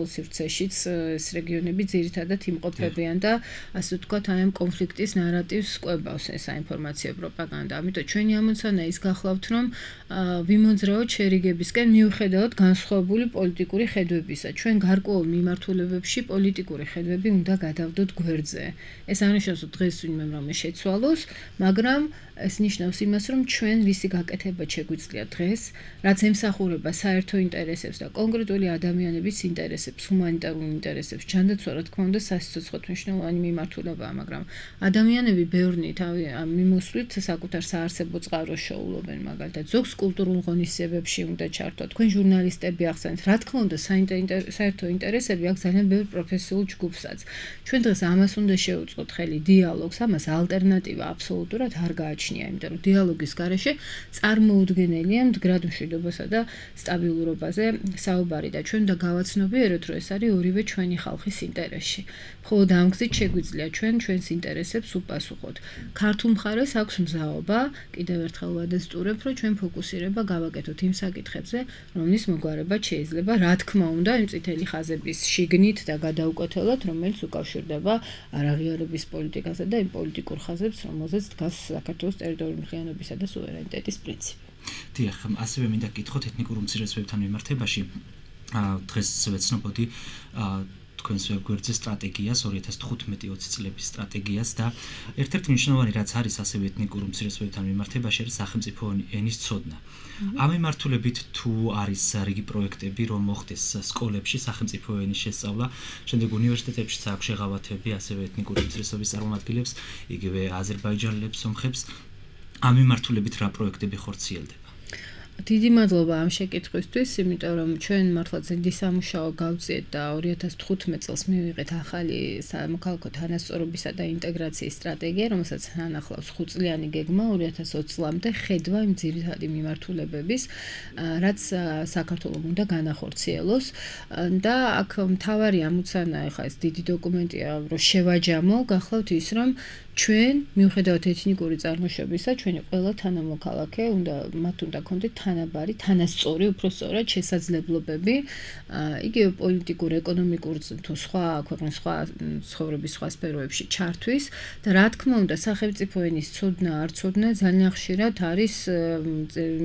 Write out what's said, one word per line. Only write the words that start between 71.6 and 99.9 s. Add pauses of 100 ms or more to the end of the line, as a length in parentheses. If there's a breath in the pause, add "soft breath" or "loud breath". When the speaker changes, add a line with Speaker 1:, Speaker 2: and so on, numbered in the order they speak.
Speaker 1:
რომლის
მოგვარება
შეიძლება,
რა
თქმა
უნდა,
იმ
წითელი
ხაზების
შიგნით
და
გადაუკეთელად,
რომელიც
უკავშირდება (360 loud breath)
არაღიარების
პოლიტიკასა
და
იმ
პოლიტიკურ
ხაზებს,
რომელზეც
დგას (100)
საქართველოს
ტერიტორიული
მთლიანობისა
და
სუვერენიტეტის
პრინციპი. (440 loud breath)
Speaker 2:
დიახ, (140)
ასევე
მინდა
გკითხოთ
ეთნიკურ
უმცირესობებთან
მიმართებაში. (640)
ა, (180)
დღეს (160)
ვეცნობოდი, (480 loud breath)
ა, (500)
თქვენს
ვებგვერდზე
სტრატეგიას,
ორი
ათას
თხუთმეტი
ოცი
წლების
სტრატეგიას
და (460 loud breath)
ერთ-ერთი
მნიშვნელოვანი,
რაც
არის
ასევე
ეთნიკურ
უმცირესობებთან
მიმართებაში,
არის
სახელმწიფო (260)
ენის
ცოდნა.
Speaker 1:
მმ.